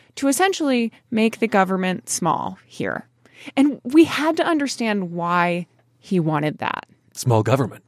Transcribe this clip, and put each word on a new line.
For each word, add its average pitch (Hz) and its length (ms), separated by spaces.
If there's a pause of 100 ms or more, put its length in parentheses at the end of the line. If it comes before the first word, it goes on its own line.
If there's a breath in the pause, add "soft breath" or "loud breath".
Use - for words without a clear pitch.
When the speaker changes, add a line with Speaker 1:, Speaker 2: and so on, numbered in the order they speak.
(160 soft breath)
Speaker 1:
to 277 120
essentially 277 640 (180 soft breath)
make 220 280
the 226 100
government 185 600
small - 560
here. - 420 (480 loud breath)
And 269 260
we 302 220
had 302 320
to 330 80
understand 226 680
why 175 540 (340)
he 185 200
wanted 151 380
that. - 260 (300)
Speaker 2:
Small 113 280
government. 117 460